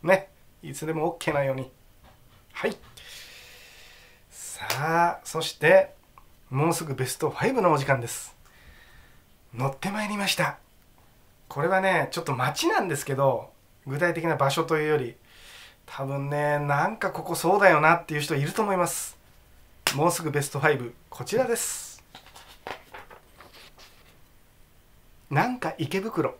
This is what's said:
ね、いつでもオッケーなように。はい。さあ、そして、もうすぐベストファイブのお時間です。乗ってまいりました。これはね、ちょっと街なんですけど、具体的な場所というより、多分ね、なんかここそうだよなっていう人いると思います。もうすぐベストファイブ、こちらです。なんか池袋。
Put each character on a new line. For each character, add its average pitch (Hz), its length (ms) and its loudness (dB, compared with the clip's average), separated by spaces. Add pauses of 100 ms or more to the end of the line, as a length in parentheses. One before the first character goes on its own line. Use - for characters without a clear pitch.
ね、 190 240 4 (340)
い 117 120 -12
つ - 120 -10
で 160 60 -4
も 156 140 -2
オ - 80 -2
ッ - 40 -14
ケ - 140 -2
ー - 20 -2
な 143 120 2
よ 135 80 -2
う - 20 -2
に。 131 160 -10 (800)
は - 160 -6
い。 - 80 -4 (1500)
さ - 400 -14
あ、 165 540 0
そ - 180 -6
し - 120 -6
て、 185 400 6 (560)
も 147 220 0
う - 20 0
す 165 100 -4
ぐ 143 100 -6
ベ 123 120 -4
ス - 120 -8
ト 156 120 0
フ - 80 -8
ァ 208 140 0
イ - 20 -2
ブ 247 80 2
の 175 100 4
お 147 60 4
時 135 80 -2
間 131 160 0
で 117 80 -8
す。 - 260 -12 (1160)
乗 131 160 -2
っ 135 60 -8
て - 160 -6
ま 208 120 -4
い 208 60 -6
り 208 80 -4
ま 196 100 -2
し - 80 0
た。 - 220 -2 (920)
こ 143 140 -6
れ 170 80 2
は 190 100 4
ね、 185 320 2
ち - 60 -6
ょ - 40 -4
っ - 40 -10
と 135 100 0
街 131 320 0
な 392 140 2
ん 190 80 -2
で 143 80 0
す - 80 -8
け 139 100 -2
ど、 131 380 2 (340)
具 135 100 -4
体 170 160 2
的 165 120 -4
な 156 100 2
場 139 140 2
所 160 160 0
と 165 120 2
い 151 80 0
う - 40 0
よ 151 80 4
り、 120 180 -4 (680)
多 - 180 -10
分 139 260 -6
ね、 147 300 0
な 143 280 2
ん 220 100 -6
か 190 140 -2
こ 165 120 -8
こ 165 120 -6
そ 170 200 4
う 202 60 4
だ 190 80 10
よ 156 100 8
な 156 140 8
っ 165 120 0
て 160 80 -6
い 147 40 -2
う - 20 0
人 147 160 -2
い 135 60 2
る 156 100 -2
と 226 100 0
思 202 120 2
い 185 40 2
ま 175 100 2
す。 - 300 -8 (800)
も 147 140 4
う - 20 0
す 170 100 -4
ぐ 156 100 -4
ベ 143 100 0
ス 139 80 -6
ト 143 100 -6
フ 147 60 -2
ァ 156 80 6
イ - 20 2
ブ、 123 180 -8 (160)
こ - 140 -14
ち 208 140 -2
ら 254 80 2
で 233 100 0
す。 - 480 -8 (3250)
な 160 180 2
ん 247 120 -4
か - 180 -4
池 160 240 -4
袋。 170 380 -2